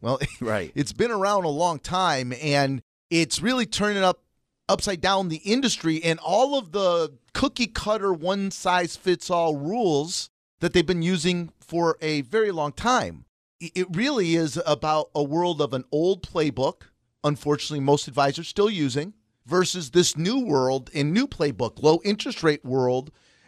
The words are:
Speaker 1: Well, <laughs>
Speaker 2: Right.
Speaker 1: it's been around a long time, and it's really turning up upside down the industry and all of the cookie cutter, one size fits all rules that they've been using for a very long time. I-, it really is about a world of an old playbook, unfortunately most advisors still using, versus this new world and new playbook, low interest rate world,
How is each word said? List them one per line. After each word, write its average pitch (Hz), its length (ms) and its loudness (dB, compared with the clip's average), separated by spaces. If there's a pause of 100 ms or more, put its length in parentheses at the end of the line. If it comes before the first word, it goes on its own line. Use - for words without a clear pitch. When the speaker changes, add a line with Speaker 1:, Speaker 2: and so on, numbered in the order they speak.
Speaker 1:
Well, 127 200 -2 (100)
<laughs> - 100 -20
Speaker 2:
Right. 107 360 -2
Speaker 1:
it's 139 160 -4
been 233 180 -2
around 202 340 0
a 160 40 -2
long 156 320 -2
time, 151 600 -2
and 139 400 0 (300)
it's 165 320 0
really 240 240 2
turning 208 380 0
up 180 180 2 (460)
upside 196 320 0
down 190 280 2
the 160 80 -4
industry 196 680 0
and 160 160 0
all 254 400 2
of 175 140 -6
the 170 440 0 (160)
cookie 247 360 -2
cutter, 202 440 -2
one 190 380 -2
size 180 460 -2
fits - 340 -2
all 170 240 0
rules 160 720 -2 (300)
that 170 140 -2
they've 175 120 4
been 170 180 0
using 175 580 0
for 165 420 0
a 151 200 -2
very 208 280 0
long 160 220 -4
time. 175 540 -2 (360)
I-, 165 140 -14
it 185 180 0
really 208 400 2
is 165 320 0
about 156 480 0
a 147 80 0
world 160 380 0
of 135 120 0
an 127 200 -6
old 175 340 0
playbook, 151 640 -2 (340)
unfortunately 147 560 -2
most 143 300 4
advisors 139 400 0
still 202 200 2
using, 151 460 -2 (300)
versus 170 480 0
this 175 240 4
new 226 280 0
world 131 480 2
and 147 220 0
new 269 140 2
playbook, 123 520 -2
low 156 240 6
interest 208 380 -2
rate 151 220 2
world, 127 480 0 (360)